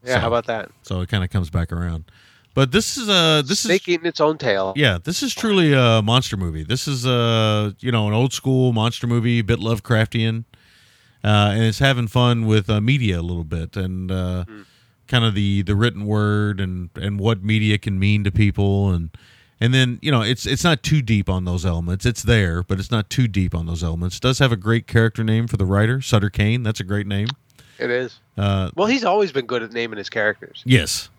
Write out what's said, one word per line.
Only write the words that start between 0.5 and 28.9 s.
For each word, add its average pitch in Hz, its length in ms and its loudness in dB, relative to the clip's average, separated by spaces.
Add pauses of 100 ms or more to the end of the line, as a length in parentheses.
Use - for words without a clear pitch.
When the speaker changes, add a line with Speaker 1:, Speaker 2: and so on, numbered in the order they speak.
Speaker 2:
so 92 180 -4
it 87 80 -6
kinda 95 180 0
comes 87 220 -2
back 85 240 -4
around. 85 320 -6 (480)
But 131 180 2
this 208 240 0
is 233 140 -6
a, 160 360 4
this 175 160 -2
Speaker 1:
Snake 202 260 0
Speaker 2:
is 175 80 0
Speaker 1:
eating 165 120 -6
its 160 140 -2
own 156 160 2
tail. 98 400 0
Speaker 2:
Yeah, 120 260 4
this - 180 -4
is 262 140 -4
truly 185 380 2
a 117 280 4
monster 117 360 0
movie. 80 260 -4
This 110 240 -6
is 127 180 -6
a, 110 720 0
you 123 120 -4
know, 110 160 0
an 104 60 0
old 123 180 2
school 127 400 0
monster 117 360 -2
movie, 120 320 0
a 113 40 -2
bit 113 160 0
Lovecraftian, 113 880 0 (760)
uh, 104 40 0 (260)
and 113 100 2
it's 110 160 0
having 127 280 2
fun 120 380 2
with, 107 240 2
uh, 107 120 2
media 113 380 0
a - 20 -4
little 85 220 -4
bit 80 320 -6
and, 92 360 -6
uh, 92 340 -4
Speaker 1:
Hmm. 104 160 -18 (460)
Speaker 2:
kinda 113 240 2
the, 101 320 0
the 101 120 0
written 104 300 0
word 104 560 0
and, 92 340 -6
and 101 240 -4
what 98 240 0
media 107 340 2
can 98 220 -2
mean 104 240 2
to 98 80 0
people 98 600 2
and, 85 180 -2 (500)
and 120 140 2
then, 127 280 2
you 143 100 -2
know, 120 100 2
it's, 110 240 -2
it's 123 180 -2
not 165 180 2
too 151 200 0
deep 107 280 0
on 92 140 -2
those 90 220 -2
elements. 87 400 -2
It's 120 180 0
there, 92 400 2
but 95 160 -2
it's - 120 -6
not 110 180 -2
too 123 180 0
deep 92 260 0
on 82 120 -4
those 82 180 -4
elements. 85 320 -4
It - 60 -12
does 127 180 0
have 131 140 4
a - 40 0
great 113 300 0
character 113 380 2
name 110 220 0
for 107 100 -4
the 98 80 0
writer, 107 340 2
Sutter 104 300 0
Kane. 110 340 0
That's 110 160 -4
a 101 60 -8
great 104 220 -4
name. 101 200 -2 (500)
Speaker 1:
It 123 120 -4
is. 123 300 -4 (180)
Speaker 2:
Uh, 98 380 0
Speaker 1:
Well, 196 120 0
he's 247 180 0